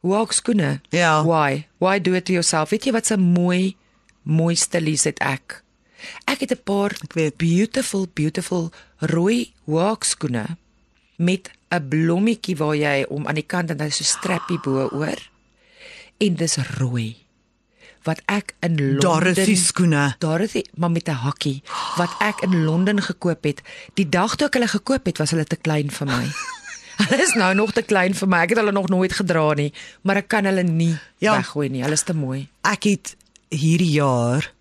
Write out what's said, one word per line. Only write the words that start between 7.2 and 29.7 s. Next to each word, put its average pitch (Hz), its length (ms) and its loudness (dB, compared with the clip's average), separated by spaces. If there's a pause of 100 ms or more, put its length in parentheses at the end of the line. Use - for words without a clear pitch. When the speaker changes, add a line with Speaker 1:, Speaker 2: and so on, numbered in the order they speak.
Speaker 1:
beautiful, 190 800 0
beautiful 165 560 -2 (300)
rooi 202 520 0 (120)
hoekskoene 160 920 -2 (600)
met 180 340 0 (200)
'n 165 180 -2
blommetjie 170 680 0
waar 151 200 0
jy 143 320 0
hom 147 180 -6
aan 147 80 -4
die 156 120 -4
kant 175 240 -4
en 147 100 -4
hy 151 100 -4
so 143 140 -4
strappie - 580 -2
bo 135 300 -2
oor. 147 260 -4 (1000)
En 202 160 2
dis 165 220 -2 (220)
rooi. 120 380 -2 (840)
Wat - 240 -4
ek 202 360 -4
in 165 160 0
Londen 139 220 2
Speaker 2:
Dorothy 180 560 4
skoene. 156 640 2
Speaker 1:
Dorothy, 170 440 -2 (140)
maar 170 140 0
met 165 180 -2
'n 160 40 -2 (140)
hakkie. 139 360 -4 (340)
Wat 175 140 0 (100)
ek 214 220 0
in 180 220 2
Londen 185 380 2
gekoop - 420 -4
het. 147 160 -2 (340)
Die 185 140 2
dag 180 280 0
toe 294 100 0
ek 277 60 0
hulle 240 160 2
gekoop 262 380 -2
het, 175 120 -2
was 156 120 0
hulle 160 140 0
te - 120 -4
klein 151 340 -2
vir - 160 -6
my. 123 200 -2 (400)
<laughs> - 420 -4
Hulle 285 140 4
is 370 120 2
nou 190 200 4
nog 208 180 2
te 233 100 2
klein 190 320 2
vir 190 140 -2
my. 180 140 4
Ek 175 60 0
het 220 100 2
hulle 208 140 2
nog 196 160 -2
nooit 185 240 2
gedra 165 420 2
nie, 147 180 -2 (300)